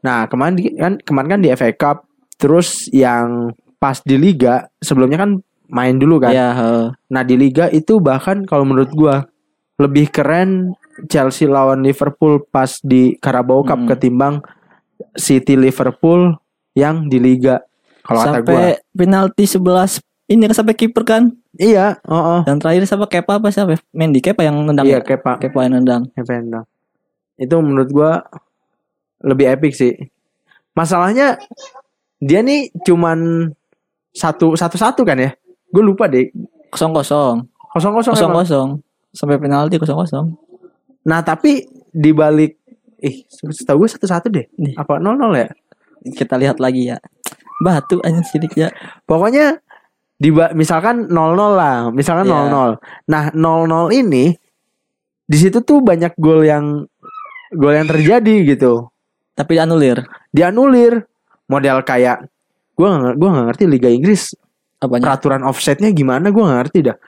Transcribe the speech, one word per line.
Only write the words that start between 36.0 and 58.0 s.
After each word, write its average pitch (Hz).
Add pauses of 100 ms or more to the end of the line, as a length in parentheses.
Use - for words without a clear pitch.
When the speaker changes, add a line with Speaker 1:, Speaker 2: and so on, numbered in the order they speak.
Speaker 1:
deh. 127 (360)
Speaker 2:
Kosong 165
kosong. 143 (340)
Speaker 1:
Kosong 190
kosong 233
emang? 220
Speaker 2:
Kosong 175
kosong. 160 (420)
Sampai 143
penalti 143
kosong 151
kosong. 156 (800)
Speaker 1:
Nah, 160
tapi 247 (240)
di 156
balik, 156 (380)
ih, 131
setahu 151
gue 226
satu -
satu 180
deh. 190
Speaker 2:
Nih. 143
Speaker 1:
Apa 143
nol 202
nol 233
ya? 117 (580)
Speaker 2:
Kita 127
lihat 131
lagi 127
ya. 120 (580)
Batu 180
anjing 170
sidik 156
ya. 160 (360)
Speaker 1:
Pokoknya 254 (540)
di 143
ba-, 165
misalkan 170
nol 165
nol 208
lah, 131
misalkan 143
Speaker 2:
Iya. 196
Speaker 1:
nol 143
nol. 127 (340)
Nah, 151
nol 165
nol 165
ini 175 (840)
di 147
situ 190
tuh 294
banyak 170
gol 160
yang, 147 (680)
gol 147
yang 156
terjadi 196 (100)